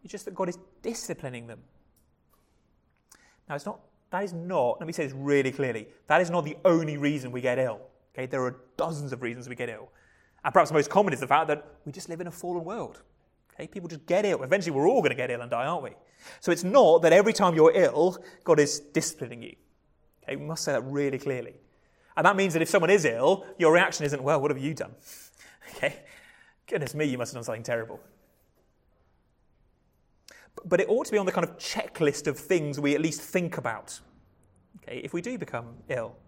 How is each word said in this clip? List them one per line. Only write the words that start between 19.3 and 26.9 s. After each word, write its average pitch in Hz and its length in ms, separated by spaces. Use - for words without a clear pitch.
you. 113 140
Okay, 135 120
we 143 100
must 156 180
say 151 100
that 120 80
really 135 360
clearly. 123 380
And 160 100
that 196 100
means 190 180
that 165 80
if 160 60
someone 170 220
is 190 160
ill, 139 400
your 160 140
reaction 175 340
isn't, 143 160
"Well, 143 200
what 147 100
have 131 60
you 139 160
done?" 117 200
<laughs> - 440
Okay? 143 200
"Goodness 143 260